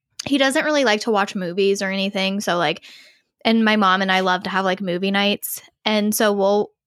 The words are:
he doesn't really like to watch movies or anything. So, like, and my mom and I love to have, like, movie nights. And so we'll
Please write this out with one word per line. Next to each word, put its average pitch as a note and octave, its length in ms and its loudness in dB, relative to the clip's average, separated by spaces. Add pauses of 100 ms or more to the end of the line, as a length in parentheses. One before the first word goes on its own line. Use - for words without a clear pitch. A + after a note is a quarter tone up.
(280)
he C#4+ 100 0
doesn't C4+ 280 2
really D4 180 0
like G#3+ 180 2
to A#3 100 -2
watch G3+ 220 0
movies G3 480 0
or G3 80 -4
anything. G3 520 -2
So, F3+ 160 -2
like, E3 260 -2 (640)
and A3+ 200 2
my G#3+ 120 2
mom F#3+ 240 2
and F#3+ 100 0
I F#3+ 80 2
love F#3 240 0
to F#3+ 60 -4
have, F#3+ 160 -2
like, F#3+ 160 -2
movie F#3 300 -2
nights. G3+ 500 -2 (240)
And G#3+ 280 0
so G#3 200 2
we'll G3+ 360 2 (160)